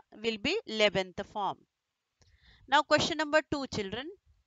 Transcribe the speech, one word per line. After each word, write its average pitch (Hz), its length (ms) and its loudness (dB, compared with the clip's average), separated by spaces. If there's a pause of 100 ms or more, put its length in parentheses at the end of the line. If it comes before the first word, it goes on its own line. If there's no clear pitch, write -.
(240)
will 226 140 -2
be 277 280 -2
eleventh 196 540 0 (140)
form. 190 240 -4 (1080)
Now 285 160 6
question 302 340 2
number 302 240 2 (100)
two, 277 160 -4
children. 214 420 -8 (380)